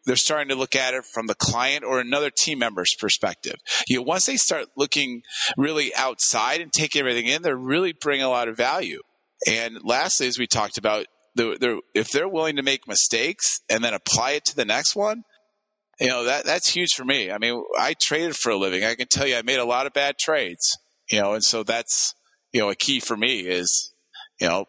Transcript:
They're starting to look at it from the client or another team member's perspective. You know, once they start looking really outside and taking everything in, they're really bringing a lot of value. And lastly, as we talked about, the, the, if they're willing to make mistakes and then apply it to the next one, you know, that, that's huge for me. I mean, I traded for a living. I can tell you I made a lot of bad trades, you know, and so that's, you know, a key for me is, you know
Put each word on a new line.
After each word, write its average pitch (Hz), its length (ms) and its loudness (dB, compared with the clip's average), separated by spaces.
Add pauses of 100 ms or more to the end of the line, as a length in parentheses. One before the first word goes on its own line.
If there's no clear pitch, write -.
They're 123 100 2
starting 147 320 0
to 135 60 0
look 131 200 -2
at 131 200 0
it 127 180 -6
from 113 140 -4
the 107 80 -2
client 127 500 0
or 127 160 0
another 139 300 -2
team 143 300 -2
member's 101 380 0
perspective. - 580 -2 (300)
You 127 120 2
know, 120 40 -2
once 165 220 2
they 262 140 0
start 147 380 0
looking 135 460 0 (360)
really 147 360 0
outside 131 680 0
and 151 100 -8
taking 151 280 2
everything 120 260 0
in, 147 160 2
they're 151 140 0
really 151 360 0
bringing 143 320 0
a 131 60 2
lot 120 180 0
of 110 80 -6
value. 123 460 -2 (440)
And 113 380 0
lastly, 135 420 2
as 120 100 -2
we 123 120 -2
talked 107 300 0
about, 107 280 0 (300)
the, 113 240 0
the, 120 200 0 (140)
if 107 160 2
they're 160 180 2
willing 160 280 0
to 143 60 -2
make 135 260 0
mistakes - 720 0 (100)
and 113 140 2
then 117 100 0
apply 120 380 0
it 147 140 -2
to - 100 -2
the 131 80 0
next 120 320 0
one, 214 260 -2 (760)
you 127 80 2
know, 123 160 0
that, 135 200 0
that's 170 240 0
huge 175 280 0
for 131 80 -10
me. 127 260 0
I 104 80 -6
mean, 117 240 0 (160)
I 143 220 2
traded 160 340 0
for - 160 -2
a 107 60 2
living. 95 260 2
I 113 140 0
can 127 100 -6
tell 139 220 0
you 123 80 2
I 117 60 -2
made 127 180 0
a 120 40 0
lot 123 220 0
of 139 60 -6
bad 143 260 0
trades, 123 580 0 (320)
you 107 120 2
know, 101 140 2
and 107 100 -2
so 113 180 2
that's, - 520 -2 (360)
you 120 100 2
know, 101 100 2
a 95 40 -2
key 139 240 0
for 117 180 -2
me 113 240 2
is, 90 520 -2 (480)
you 90 80 2
know 95 200 0